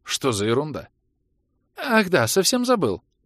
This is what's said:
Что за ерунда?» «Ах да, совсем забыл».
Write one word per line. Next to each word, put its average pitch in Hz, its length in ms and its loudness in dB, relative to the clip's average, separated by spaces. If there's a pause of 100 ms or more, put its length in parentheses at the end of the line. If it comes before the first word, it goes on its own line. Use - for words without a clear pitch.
Что - 300 -4
за 101 140 -2
ерунда?» 123 420 -2 (880)
«Ах 220 340 0
да, 131 160 4
совсем 247 380 0
забыл». 170 380 0 (240)